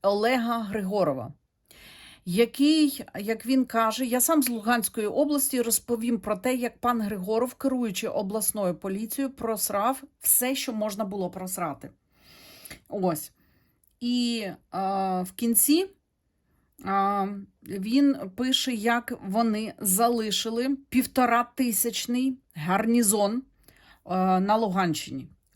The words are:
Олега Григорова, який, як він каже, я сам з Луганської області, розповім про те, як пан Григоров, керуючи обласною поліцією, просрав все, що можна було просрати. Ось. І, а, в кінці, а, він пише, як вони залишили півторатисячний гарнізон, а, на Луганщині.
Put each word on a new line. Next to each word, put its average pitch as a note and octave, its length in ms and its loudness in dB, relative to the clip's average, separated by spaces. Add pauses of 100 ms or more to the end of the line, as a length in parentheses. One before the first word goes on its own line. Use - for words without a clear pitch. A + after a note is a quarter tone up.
Олега A#3 600 2
Григорова, F#3 680 -2 (920)
який, C4+ 800 2 (140)
як A3 280 -4
він C4 180 4
каже, A3+ 420 0
я B3 140 0
сам D4+ 220 4
з B3 60 -2
Луганської A3+ 580 -2
області, C#4 560 0
розповім A#3 560 -2
про G#3 180 -2
те, B3+ 180 -2
як A#3+ 240 -4
пан A#3+ 220 0
Григоров, G#3+ 540 -2
керуючи B3 540 -4
обласною G3+ 680 -2
поліцією, A3 600 -6
просрав A3 680 -2 (180)
все, B3+ 340 2
що C4 180 -6
можна G#3+ 320 -4
було F#3+ 260 -4
просрати. F#3 600 -8 (1000)
Ось. G3 440 -2 (680)
І, A#3+ 460 0 (240)
а, F#3+ 520 -2
в F#3 100 -8
кінці, C#4 540 2 (1000)
а, G3 420 2 (360)
він B3 540 2 (200)
пише, B3+ 360 0
як A#3 400 0 (100)
вони G#3+ 560 0
залишили A#3 1000 0 (120)
півторатисячний A#3+ 1500 0 (160)
гарнізон, G#3 880 2 (640)
а, F#3 360 2
на G3+ 160 4
Луганщині. F3+ 720 -2 (280)